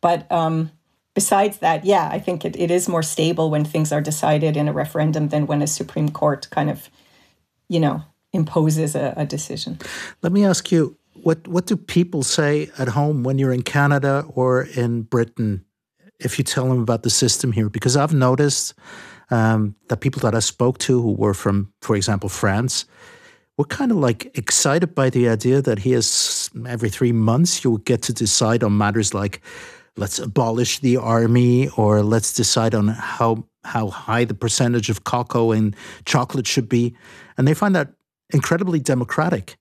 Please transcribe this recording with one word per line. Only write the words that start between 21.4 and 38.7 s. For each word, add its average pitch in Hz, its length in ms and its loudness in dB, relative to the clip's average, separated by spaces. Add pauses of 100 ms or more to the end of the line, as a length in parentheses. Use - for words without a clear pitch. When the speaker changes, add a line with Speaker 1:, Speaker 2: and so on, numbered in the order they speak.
Speaker 2:
for 110 140 0
example, 101 320 -2
France, 107 560 -2 (720)
were 147 60 2
kind 254 260 -2
of, 214 80 2
like, 127 400 0
excited 147 560 0
by 135 160 2
the 123 180 2
idea 123 320 2
that 123 200 0
he 117 100 0
has, - 600 -2 (160)
every 117 220 -4
three 120 240 2
months, 117 520 2
you'll 117 140 2
get 113 240 0
to - 100 -4
decide 113 500 0
on 104 160 2
matters 104 340 0
like, 101 300 -6 (540)
let's 101 240 -6
abolish 117 580 -2
the 127 180 2
army, 120 760 4
or 107 320 4
let's 107 300 0
decide 113 420 0
on 107 140 2
how, 113 560 -2 (200)
how 110 240 -4
high 117 360 -2
the 107 100 -6
percentage 120 540 0
of 104 160 -4
cocoa 117 460 0
and 107 260 0 (300)
chocolate 131 400 0
should 117 220 -2
be. 120 260 0 (420)
And 135 100 2
they 151 80 4
find 196 200 2
that 147 140 0 (440)
incredibly 175 460 0